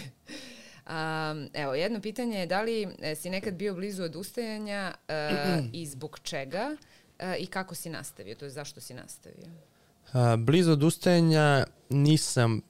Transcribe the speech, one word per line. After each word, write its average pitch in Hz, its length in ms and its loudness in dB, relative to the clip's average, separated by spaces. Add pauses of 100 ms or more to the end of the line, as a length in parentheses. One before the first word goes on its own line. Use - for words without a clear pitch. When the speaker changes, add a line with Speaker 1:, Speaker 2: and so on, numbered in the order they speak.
(840)
Speaker 1:
Am, 156 680 -4
evo, 139 200 -4
jedno 196 280 -2
pitanje 220 380 -4
je 180 60 -2
da 185 160 0
li, 220 260 -2 (140)
e, 156 140 -4
si 175 140 -10
nekad 196 240 -6
bio 196 200 -4
blizu 190 300 -6
odustajanja, 202 920 -6 (140)
e, 156 160 -4 (460)
Speaker 2:
<clears throat> 113 40 -10
Speaker 1:
i 165 120 -8
zbog 143 340 -12
čega, 170 560 -6 (440)
e, 185 180 -6
i - 100 -4
kako 185 280 -8
si - 140 -10
nastavio, 117 460 -12
to 143 100 -14
je 139 60 -12
zašto 143 300 -14
si 123 120 -16
nastavio? - 540 -18 (680)
Speaker 2:
A, 120 220 6
blizu 156 360 4
odustajanja 156 960 6 (240)
nisam 143 800 4